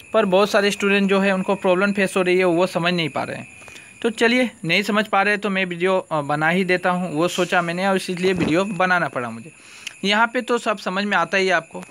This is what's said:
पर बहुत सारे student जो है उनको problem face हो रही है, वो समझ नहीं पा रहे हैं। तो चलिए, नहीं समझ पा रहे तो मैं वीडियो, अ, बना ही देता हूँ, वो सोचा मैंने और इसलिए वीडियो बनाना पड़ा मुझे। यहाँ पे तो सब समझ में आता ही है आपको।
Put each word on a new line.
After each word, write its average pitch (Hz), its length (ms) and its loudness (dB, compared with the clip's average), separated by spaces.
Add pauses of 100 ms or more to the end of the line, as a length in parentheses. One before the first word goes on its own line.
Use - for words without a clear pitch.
(120)
पर 220 120 4
बहुत 196 260 4
सारे 202 200 2
student 202 400 0
जो 196 100 4
है 196 120 2
उनको 190 220 0
problem 196 380 2
face 196 240 -2
हो 190 60 2
रही 180 160 2
है, 185 60 2
वो 180 220 2
समझ 175 280 -2
नहीं 165 140 -2
पा 120 140 -4
रहे 123 140 -8
हैं। 123 220 -18 (440)
तो 233 80 0
चलिए, 233 400 2 (140)
नहीं 180 180 2
समझ 208 240 0
पा 196 160 2
रहे 208 140 2
तो 202 140 -4
मैं 190 140 0
वीडियो, 180 480 0
अ, 156 80 0
बना 147 280 0
ही 185 160 2
देता 180 260 0
हूँ, 180 240 -2
वो 160 140 0
सोचा 175 340 0
मैंने 170 240 -4
और 196 100 2
इसलिए 185 360 -2
वीडियो 175 320 0
बनाना 180 440 0
पड़ा 123 220 -6
मुझे। 117 220 -16 (520)
यहाँ 208 220 2
पे 233 140 -2
तो 240 180 -2
सब 214 200 -4
समझ 196 260 -4
में 202 120 0
आता 170 200 0
ही 190 100 2
है 185 60 2
आपको। 170 380 -4